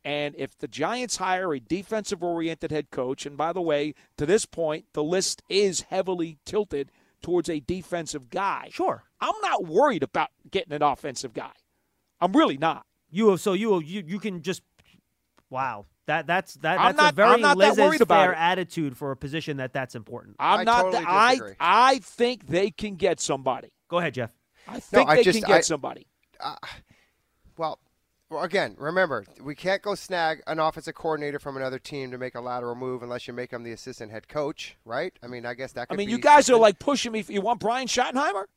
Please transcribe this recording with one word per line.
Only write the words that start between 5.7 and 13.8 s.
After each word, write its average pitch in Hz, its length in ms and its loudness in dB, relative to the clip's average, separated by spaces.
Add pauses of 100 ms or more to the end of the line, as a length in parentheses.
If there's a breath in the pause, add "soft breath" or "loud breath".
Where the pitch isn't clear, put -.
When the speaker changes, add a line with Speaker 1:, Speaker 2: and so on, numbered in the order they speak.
Speaker 1:
heavily 175 640 -6
tilted 156 460 -6 (280)
towards 175 300 -2
a 156 100 -4
defensive 165 720 -8
guy. - 420 -4
Speaker 2:
Sure. - 320 -4 (160)
Speaker 1:
I'm 311 220 -2
not 330 240 -2
worried 208 360 4
about 165 280 -2 (200)
getting 175 220 -6
an 147 100 -2
offensive 135 520 -2
guy. 127 180 -10 (640)
I'm 180 140 2
really 240 240 4
not. 151 300 -2 (240)
Speaker 2:
You 214 180 4
have, 180 140 4
so 202 100 2
you, 202 300 2